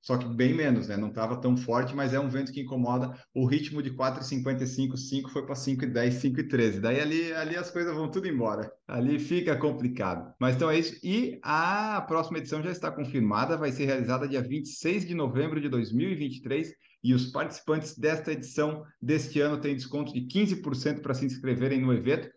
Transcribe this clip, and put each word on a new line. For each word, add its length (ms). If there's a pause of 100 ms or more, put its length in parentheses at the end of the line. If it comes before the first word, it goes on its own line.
Só 140
que 80
bem 300
menos, 340
né? 80
Não 160
tava 300
tão 160
forte, 360
mas 200
é 40
um 120
vento 220
que 100
incomoda. 520 (200)
O 100
ritmo 380
de 80
quatro 320
e 20
cinquenta 400
e 20
cinco, 300
cinco 320
foi 160
pra 100
cinco 300
e 20
dez, 280
cinco 260
e 80
treze. 320
Daí 180
ali, 360
ali 200
as 160
coisas 240
vão 160
tudo 160
embora. 460 (160)
Ali 300
fica 400
complicado. 840
Mas 160
então 140
é 80
isso. 260
E 380
a 680
próxima 300
edição 240
já 80
está 200
confirmada. 680
Vai 140
ser 120
realizada 420
dia 140
vinte 280
e 80
seis 300
de 80
novembro 460
de 80
dois 240
mil 180
e 40
vinte 220
e 60
três. 300 (320)
E 80
os 140
participantes 680
desta 380
edição 500 (200)
deste 360
ano 220
têm 160
desconto 380
de 80
quinze 400
por 120
cento 280
pra 100
se 140
inscreverem 520
no 140
evento. 440